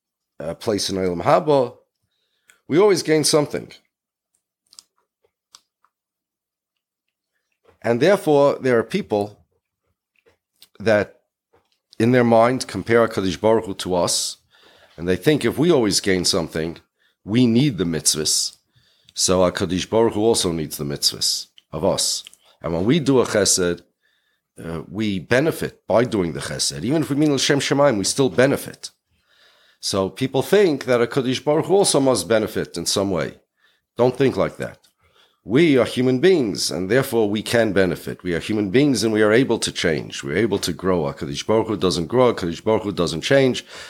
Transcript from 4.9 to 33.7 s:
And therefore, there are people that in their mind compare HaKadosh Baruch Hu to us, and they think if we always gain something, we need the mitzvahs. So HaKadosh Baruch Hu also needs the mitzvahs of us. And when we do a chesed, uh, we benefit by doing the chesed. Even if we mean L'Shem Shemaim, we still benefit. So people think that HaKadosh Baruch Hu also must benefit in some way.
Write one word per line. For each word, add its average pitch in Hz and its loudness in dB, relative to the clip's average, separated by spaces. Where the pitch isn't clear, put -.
And 120 0
therefore, 147 2
there 123 0
are 110 0
people 104 -6
that 104 0
in 117 2
their 127 6
mind 117 4
compare 113 2
HaKadosh 95 -4
Baruch 110 2
Hu 98 -10
to 90 -4
us, - -2
and 82 -8
they 92 2
think 147 0
if 107 -2
we 170 2
always 110 2
gain 92 0
something, 82 -4
we 120 2
need 120 2
the 92 0
mitzvahs. 78 -4
So 92 2
HaKadosh 90 -4
Baruch 113 2
Hu 104 -2
also 110 2
needs 80 -6
the 76 -8
mitzvahs - -4
of 80 -6
us. - -2
And 80 -6
when 85 -2
we 135 2
do 135 2
a 104 2
chesed, 92 0
uh, 82 -10
we 101 -4
benefit 117 -2
by 104 4
doing 95 -2
the 71 -8
chesed. 69 -6
Even 143 0
if 131 -6
we 143 -4
mean 151 2
L'Shem 139 0
Shemaim, 139 2
we 95 -2
still 135 0
benefit. - 0
So 95 -2
people 131 -2
think 185 2
that 123 2
HaKadosh 120 -2
Baruch 147 0
Hu 156 0
also 185 4
must 123 2
benefit 101 -2
in 85 -8
some 98 -2
way. 78 -4